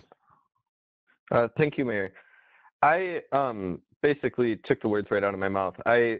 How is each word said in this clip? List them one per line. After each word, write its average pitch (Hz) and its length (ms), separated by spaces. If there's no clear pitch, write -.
Uh, 120 160
thank 151 220
you, 143 60
Mayor. 101 280
I, 170 480
um, 110 500
basically 127 640
took - 160
the 117 80
words 104 220
right 101 120
out 101 120
of 98 40
my 98 100
mouth. 95 260
I, 117 340